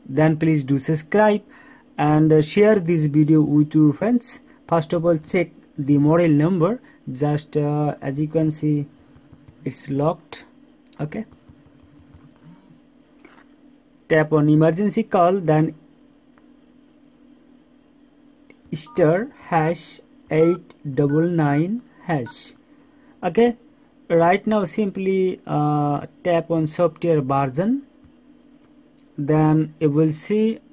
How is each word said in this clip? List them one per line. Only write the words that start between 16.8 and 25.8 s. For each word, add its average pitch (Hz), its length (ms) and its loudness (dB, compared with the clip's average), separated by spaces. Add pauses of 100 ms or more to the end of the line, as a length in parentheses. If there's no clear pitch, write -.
star 175 560 -2 (200)
hash - 520 -4 (300)
eight 165 440 0 (200)
double 147 340 0
nine 165 540 -2 (220)
hash. 135 500 -8 (680)
Okay, 226 340 0 (520)
right 170 380 2
now 214 180 0
simply, 190 840 -4
uh, 147 600 -2 (180)